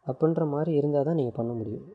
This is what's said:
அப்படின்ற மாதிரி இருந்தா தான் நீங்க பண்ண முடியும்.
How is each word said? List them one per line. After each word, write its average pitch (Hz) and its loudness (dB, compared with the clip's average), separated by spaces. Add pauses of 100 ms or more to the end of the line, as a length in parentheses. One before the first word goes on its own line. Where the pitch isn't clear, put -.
அப்படின்ற 160 2
மாதிரி 151 0
இருந்தா 147 2
தான் 156 2
நீங்க 127 0
பண்ண 120 -4
முடியும். 117 -8